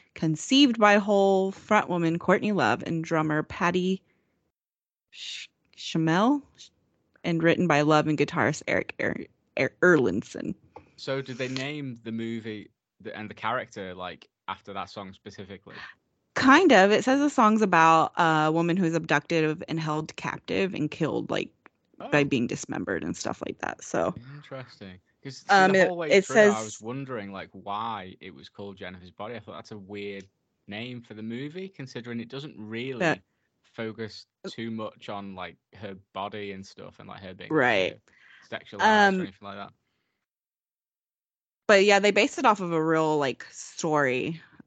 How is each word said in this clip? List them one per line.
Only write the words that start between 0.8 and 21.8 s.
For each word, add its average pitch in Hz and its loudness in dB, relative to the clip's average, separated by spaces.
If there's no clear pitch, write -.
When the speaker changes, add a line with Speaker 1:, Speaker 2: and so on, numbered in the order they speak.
Speaker 1:
Hole 196 4
frontwoman 170 0
Courtney 185 2
Love 127 2
and 160 -4
drummer 156 0
Patty 180 -2
Sh-, - -16
Schimmel, 185 2
and 165 0
written 170 4
by 147 4
Love 151 4
and 156 0
guitarist 143 0
Eric - -2
Er-, - -6
Er-, 131 -2
Erlandson. 127 2
Speaker 2:
So 139 -6
did 131 -10
they 127 -4
name 131 -8
the 113 -10
movie 113 -8
th-, 110 -12
and 104 -12
the 107 -14
character, 110 -6
like, 90 -12
after 98 -10
that 95 -8
song 95 -14
specifically? 98 -18
Speaker 1:
Kind 285 6
of. 202 8
It 208 2
says 269 2
the 285 2
song's 220 4
about 165 6
a 156 2
woman 170 0
who's 165 0
abducted 160 -2
and 165 -6
held 156 -6
captive - -4
and 151 -4
killed, 120 -4
like, - -4